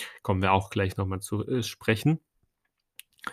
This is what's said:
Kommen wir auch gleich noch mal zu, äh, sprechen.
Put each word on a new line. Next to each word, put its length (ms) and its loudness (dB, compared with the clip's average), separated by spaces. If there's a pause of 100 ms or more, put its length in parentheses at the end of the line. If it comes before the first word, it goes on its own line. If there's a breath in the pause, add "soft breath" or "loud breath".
(220 loud breath)
Kommen 200 2
wir 100 4
auch 180 4
gleich 280 0
noch 80 0
mal 160 -6
zu, 260 -4
äh, 160 -2
sprechen. 560 0 (1120 loud breath)